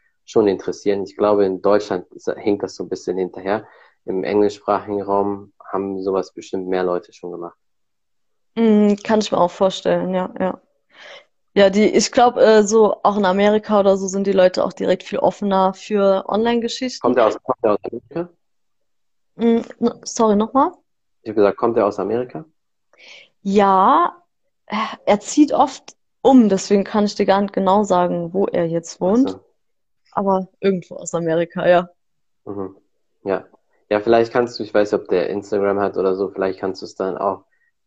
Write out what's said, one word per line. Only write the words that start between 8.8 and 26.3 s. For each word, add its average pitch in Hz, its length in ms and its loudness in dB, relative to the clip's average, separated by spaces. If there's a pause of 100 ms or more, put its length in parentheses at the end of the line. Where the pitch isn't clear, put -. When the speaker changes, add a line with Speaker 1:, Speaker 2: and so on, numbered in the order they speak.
Speaker 2:
kann 220 160 2
ich 202 120 -4
mir - 60 0
auch 175 120 2
vorstellen, 185 640 -2
ja, 185 260 -4
ja. 185 200 -6 (920)
Ja, 196 160 6
die, 208 160 4
ich - 260 0
glaub, 240 260 4
äh, 214 260 6
so 208 380 2
auch 202 140 2
in 208 80 0
Amerika 208 560 2
oder 196 160 4
so 190 120 -4
sind 196 180 -4
die 196 60 0
Leute 185 320 2
auch 180 80 -4
direkt 185 320 -4
viel - 140 -8
offener 190 560 0
für 196 540 -2
Online-Geschichten. 233 720 -4
Speaker 1:
Kommt - 160 0
der 117 100 4
aus, 104 160 -2
kommt - 220 -4
der 107 80 2
aus 101 60 0 (120)
Amerika? 170 400 -10 (1080)
Speaker 2:
Mm, 233 240 0 (180)
no, 233 240 -4
sorry, 220 320 0
nochmal? 269 360 0 (480)
Speaker 1:
Ich - 80 -18
hab 107 80 -10
gesagt, 101 220 4
kommt 117 180 0
der 107 100 2
aus 101 120 -4
Amerika? 123 480 -6 (960)
Speaker 2:
Ja, 202 800 2 (840)
er - 140 2
zieht - 320 2
oft - 440 -2 (260)
um, 254 260 8